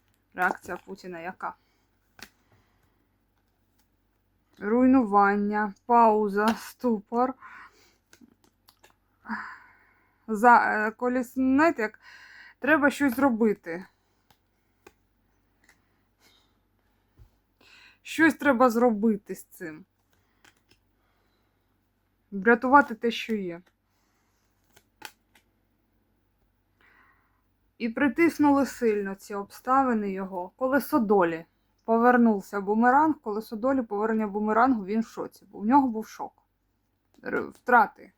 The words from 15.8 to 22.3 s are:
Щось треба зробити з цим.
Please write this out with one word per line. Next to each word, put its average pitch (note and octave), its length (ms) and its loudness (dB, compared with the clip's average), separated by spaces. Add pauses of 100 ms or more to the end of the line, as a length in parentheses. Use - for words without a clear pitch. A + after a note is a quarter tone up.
Щось D#4 320 2
треба B3+ 360 2
зробити A3 640 0
з - 100 -16
цим. D#3+ 400 -18 (2500)